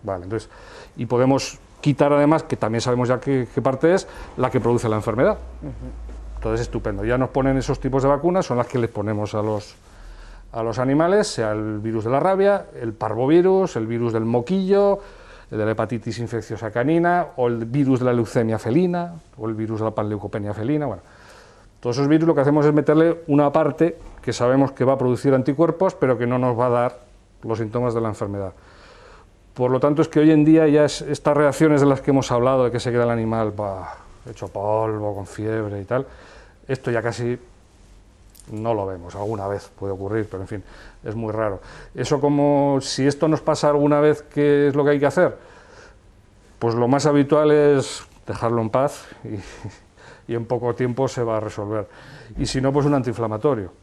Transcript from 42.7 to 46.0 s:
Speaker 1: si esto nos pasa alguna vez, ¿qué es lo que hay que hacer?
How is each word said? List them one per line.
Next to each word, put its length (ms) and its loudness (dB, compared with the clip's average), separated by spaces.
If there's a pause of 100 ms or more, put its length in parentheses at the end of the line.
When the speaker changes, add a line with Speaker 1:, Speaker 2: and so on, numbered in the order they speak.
Speaker 1:
si 240 -4
esto 220 2
nos 140 0
pasa 280 2
alguna 300 4
vez, 240 4
¿qué 460 2
es 60 -2
lo 80 2
que 80 4
hay 80 2
que 60 2
hacer? 320 2 (1200)